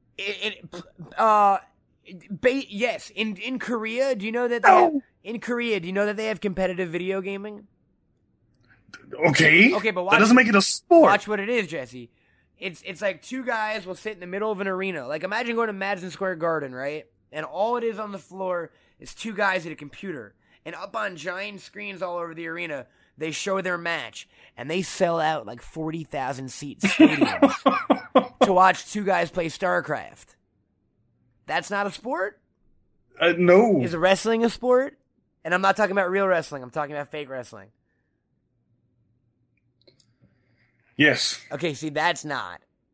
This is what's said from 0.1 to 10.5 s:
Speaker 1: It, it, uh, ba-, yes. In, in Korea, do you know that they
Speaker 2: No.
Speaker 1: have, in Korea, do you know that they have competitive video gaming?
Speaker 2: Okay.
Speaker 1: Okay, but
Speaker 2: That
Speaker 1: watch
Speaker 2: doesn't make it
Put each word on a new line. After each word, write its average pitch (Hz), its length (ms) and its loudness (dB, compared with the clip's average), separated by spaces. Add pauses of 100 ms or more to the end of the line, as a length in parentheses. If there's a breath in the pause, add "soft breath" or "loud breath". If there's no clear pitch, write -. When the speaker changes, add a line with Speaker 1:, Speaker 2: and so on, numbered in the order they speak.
Speaker 1:
It, 196 380 -6 (180)
it, 180 100 -14 (340)
uh, 208 400 6 (760)
ba-, 254 380 0
yes. 202 440 -4
In, 214 220 -4
in 226 240 -6
Korea, 240 560 -2
do 196 100 -8
you 220 60 -4
know 240 160 -2
that 233 160 -2
they 220 60 8
Speaker 2:
No. 370 140 10
Speaker 1:
have, 330 100 2 (320)
in - 160 -8
Korea, 233 400 -2
do 165 60 -8
you 185 60 -6
know 202 120 0
that 208 100 -4
they 220 120 -6
have 214 120 -4
competitive 185 500 -2
video 185 300 -4
gaming? 202 480 -10 (1600)
Speaker 2:
Okay. 160 460 6
Speaker 1:
Okay, 220 180 -2
but 180 120 -4
Speaker 2:
That - 20 -4
Speaker 1:
watch 196 140 6
Speaker 2:
doesn't 220 180 8
make 240 100 8
it 208 80 4